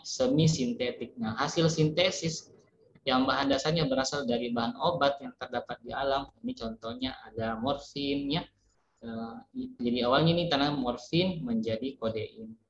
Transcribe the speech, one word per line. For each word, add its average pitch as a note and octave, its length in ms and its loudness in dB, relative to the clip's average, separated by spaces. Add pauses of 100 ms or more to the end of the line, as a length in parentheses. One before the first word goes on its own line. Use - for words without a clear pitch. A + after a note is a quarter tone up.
semi C#3+ 400 4
sintetik. B2 720 0
Nah, A2+ 180 -4
hasil D#3+ 320 2
sintesis D#3+ 880 2 (500)
yang C3 240 4
bahan C#3 240 2
dasarnya D#3 320 2
berasal C3 400 0
dari A#2+ 240 0
bahan A#2+ 320 -2
obat C#3+ 400 2
yang B2+ 160 -14
terdapat B2 480 -8
di A#2+ 80 -10
alam. C#3 380 -2 (100)
Ini B2+ 160 -6
contohnya A#2+ 640 -8
ada A2+ 400 -4
morfin, C#3 720 -2
ya. F3 100 0 (640)
Eh, A2+ 320 -10 (400)
jadi A#2+ 320 0
awalnya D3+ 240 6
ini F3 160 2
tanah D3 240 2
morfin D3 720 0
menjadi A2+ 560 -2
kodein. A2 560 -6 (140)